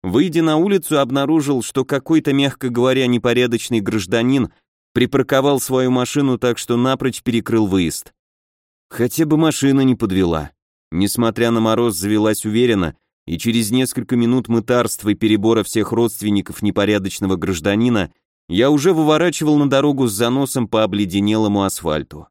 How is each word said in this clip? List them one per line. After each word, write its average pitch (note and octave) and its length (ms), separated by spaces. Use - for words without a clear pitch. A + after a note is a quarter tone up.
Выйдя E3+ 400
на D#3 140
улицу, E3+ 440
обнаружил, C#3 640
что C3 220
какой-то, D3 480
мягко C#3 360
говоря, B2+ 380
непорядочный A#2+ 760
гражданин A2 720
припарковал C3+ 680
свою B2+ 300
машину B2+ 480
так, A#2+ 200
что - 180
напрочь C3 460
перекрыл A2+ 440
выезд. F2+ 460
Хотя B2 360
бы D3+ 100
машина C#3 440
не C3 160
подвела. F2+ 560
Несмотря A2+ 600
на A#2 100
мороз, A2 360
завелась G#2+ 500
уверенно, G#2+ 500
и E2 120
через A2+ 320
несколько B2+ 460
минут A#2+ 320
мытарств A#2 560
и G#2 100
перебора G#2+ 480
всех G#2 300
родственников G#2+ 680
непорядочного G2 760
гражданина G2 720
я A2 220
уже D3+ 240
выворачивал D#3 640
на C#3+ 100
дорогу C3+ 380
с G#2+ 60
заносом A#2+ 560
по A2 160
обледенелому G2+ 800
асфальту. D#2 680